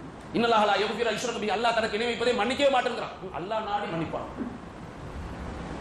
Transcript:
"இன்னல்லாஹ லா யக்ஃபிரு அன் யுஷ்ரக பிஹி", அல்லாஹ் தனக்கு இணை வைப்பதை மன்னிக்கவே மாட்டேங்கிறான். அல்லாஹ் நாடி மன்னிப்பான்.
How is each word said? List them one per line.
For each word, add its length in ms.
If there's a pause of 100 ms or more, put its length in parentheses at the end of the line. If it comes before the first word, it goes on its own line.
(340)
"இன்னல்லாஹ 300
லா 120
யக்ஃபிரு 300
அன் 80
யுஷ்ரக 280
பிஹி", 140
அல்லாஹ் 180
தனக்கு 240
இணை 80
வைப்பதை 280
மன்னிக்கவே 440
மாட்டேங்கிறான். 360 (240)
அல்லாஹ் 320
நாடி 220
மன்னிப்பான். 360 (1500)